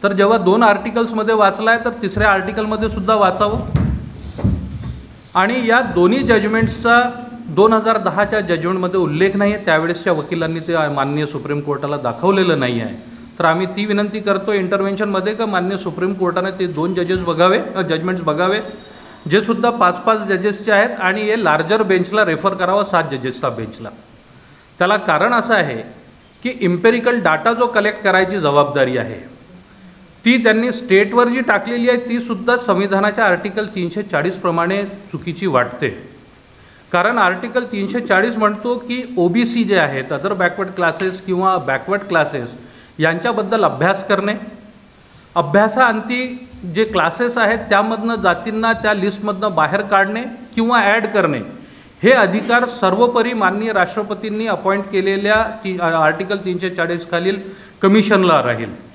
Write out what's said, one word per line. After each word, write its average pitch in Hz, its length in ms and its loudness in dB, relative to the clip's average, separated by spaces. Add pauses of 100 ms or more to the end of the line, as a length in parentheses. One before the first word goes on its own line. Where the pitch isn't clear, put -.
तर 202 100 2
जेव्हा 202 260 4
दोन 190 240 4
आर्टिकल्समध्ये 226 720 2
वाचला 214 360 2
आहे 233 140 2
तर 240 60 0
तिसऱ्या 208 400 0
आर्टिकलमध्ये 214 600 -2
सुद्धा 202 240 0
वाचावं. 208 460 2 (1700)
आणि 226 320 0
या 233 140 4
दोन्ही 185 380 2
जजमेंट्सचा 226 840 2 (460)
दोन 190 240 4
हजार 220 240 2
दहाच्या 202 440 0
जजमेंटमध्ये 180 600 -2
उल्लेख 165 340 2
नाही 202 200 2
आहे, 208 100 -8
त्यावेळेसच्या 170 480 2
वकिलांनी 165 480 -2
ते 160 280 0
माननीय 143 380 -2
सुप्रीम 143 340 -6
कोर्टाला 143 360 -4
दाखवलेलं 165 640 2
नाही 123 200 0
आहे. 110 140 -6 (440)
तर - 60 -2
आम्ही 175 220 2
ती 190 200 -4
विनंती 208 340 -2
करतो 202 320 -2
इंटरव्हेन्शनमध्ये 196 840 -2
का 220 120 -4
माननीय 190 300 -2
सुप्रीम 185 360 -4
कोर्टाने 180 380 -2
ते 185 160 -4
दोन 170 280 -4
judges 180 240 -2
बघावे, 175 400 2
अ, - 240 -4
judgments 170 420 -2
बघावे, 180 360 0 (680)
जे 190 100 4
सुद्धा 233 300 0
पाच 185 300 2
पाच 220 180 0
जजेसचे 202 540 -2
आहेत 220 280 2
आणि 196 220 0
हे 214 220 0
larger 165 380 2
बेंचला 190 420 2
refer 180 300 -2
करावं, 185 300 0
सात 175 280 0
जजेसच्या 127 380 -4
बेंचला. 113 380 -10 (880)
त्याला 190 180 2
कारण 196 360 2
असं 233 220 0
आहे 139 280 0 (600)
की 240 180 -6
empirical 226 560 2
data 175 360 2
जो 240 140 0
collect 214 360 -2
करायची 190 380 2
जबाबदारी 143 580 2
आहे 104 380 -10 (880)
ती 240 200 4
त्यांनी 226 280 2
स्टेटवर 226 560 2
जी 247 120 0
टाकलेली 247 480 0
आहे 240 200 0
तीसुद्धा 233 480 -2
संविधानाच्या 202 680 0
article 196 420 0
तीनशे 180 360 -6
चाळीस 175 340 -2
प्रमाणे 180 480 -2
चुकीची 180 600 -10
वाटते. 127 440 0 (1040)
कारण 208 260 2
article 208 460 0
तीनशे 202 360 -4
चाळीस 214 360 2
म्हणतो 214 380 0
की 247 440 -8
ओबीसी 226 460 2
जे 190 140 2
आहेत, 139 320 0
other 160 240 -4
backward 185 340 -2 (100)
classes 175 340 -2 (140)
किंवा 185 320 0
backward 139 420 -2
classes 147 480 -2 (500)
यांच्याबद्दल 190 640 0
अभ्यास 170 440 0
करणे, 202 260 0 (1000)
अभ्यासाअंती 220 1120 0 (260)
जे 214 100 2
classes 214 540 -2
आहेत 220 200 2
त्यामधनं 220 560 0
जातींना 220 580 0
त्या 214 220 0
लिस्टमधनं 202 600 -2
बाहेर 160 260 2
काढणे 202 420 2 (320)
किंवा 233 260 2
ॲड 208 260 2
करणे 170 320 0 (640)
हे 208 80 6
अधिकार 233 540 4
सर्वोपरी 240 680 0
माननीय 208 400 0
राष्ट्रपतींनी 208 760 -2
appoint 196 380 -2
केलेल्या 202 580 0 (220)
ती, 185 160 -4
आर्टिकल 165 560 0
तीनशे 185 340 -4
चाळीस 170 400 -4
खालील 185 260 0 (460)
कमिशनला 190 600 4
राहील. 113 520 -6